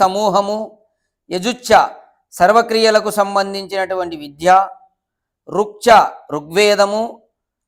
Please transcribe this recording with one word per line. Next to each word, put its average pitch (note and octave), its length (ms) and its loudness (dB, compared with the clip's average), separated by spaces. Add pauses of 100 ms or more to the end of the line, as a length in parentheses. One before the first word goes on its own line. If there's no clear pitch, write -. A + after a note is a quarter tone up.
సమూహము, G3+ 580 -2 (720)
యజుచ్చ A3 360 -6 (640)
సర్వక్రియలకు A3 880 0
సంబంధించినటువంటి F#3+ 1040 -4
విద్య, E3 360 2 (880)
రుక్చ G#3 400 -4 (480)
ఋగ్వేదము G3+ 680 0 (640)